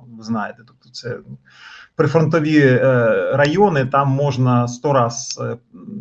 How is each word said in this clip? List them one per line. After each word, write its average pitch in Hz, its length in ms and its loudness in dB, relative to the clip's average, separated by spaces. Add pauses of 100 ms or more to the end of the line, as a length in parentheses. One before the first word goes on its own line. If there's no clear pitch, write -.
(160)
ви 110 60 -20
знаєте, 110 440 -8
тобто - 240 -20
це 120 280 -12 (800)
прифронтові, 156 640 0
е, 127 200 4 (580)
райони, 151 500 2
там 139 220 0
можна 127 600 0
сто 147 240 -4
раз, 120 500 -2
е, 117 160 -8 (420)